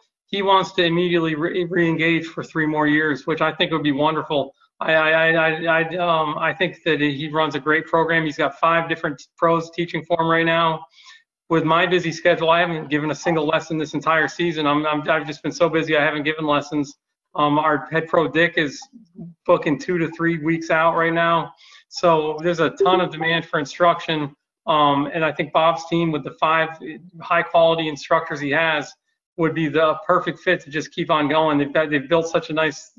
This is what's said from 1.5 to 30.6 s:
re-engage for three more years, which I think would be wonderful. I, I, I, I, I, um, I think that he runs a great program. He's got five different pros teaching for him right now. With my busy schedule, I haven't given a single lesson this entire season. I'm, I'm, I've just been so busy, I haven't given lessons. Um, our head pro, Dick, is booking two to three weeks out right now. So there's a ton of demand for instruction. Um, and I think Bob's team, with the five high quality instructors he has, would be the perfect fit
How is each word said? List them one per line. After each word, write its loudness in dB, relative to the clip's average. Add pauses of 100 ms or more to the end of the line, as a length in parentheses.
re-engage 0
for -10
three -2
more 0
years, 0
which -2
I 0
think -2
would -2
be 0
wonderful. -2 (260)
I, 0
I, 4
I, 4
I, 2
I, -4
um, 0
I -2
think -4
that 0
he -2
runs -2
a -2
great 0
program. 2
He's -6
got -2
five 2
different -6 (160)
pros 0
teaching -6
for -2
him 0
right 2
now. 0 (640)
With 2
my 2
busy 0
schedule, 2
I 4
haven't -2
given -2
a -4
single 0
lesson -2
this -6
entire 0
season. -2
I'm, 0
I'm, -2
I've 0
just -10
been -6
so 0
busy, 0
I 2
haven't -2
given -4
lessons. -2 (400)
Um, 2
our 0
head -2
pro, 2
Dick, 2
is -4 (640)
booking 2
two -4
to -2
three -2
weeks -2
out 2
right 0
now. 0 (360)
So 0
there's -2
a 2
ton 2
of -4
demand -2
for -2
instruction. 0 (320)
Um, 2
and 0
I 0
think -6
Bob's 2
team, 0
with -2
the -12
five 2 (520)
high 0
quality 2
instructors -2
he -4
has, 0 (460)
would 0
be 0
the 2 (100)
perfect 0
fit 0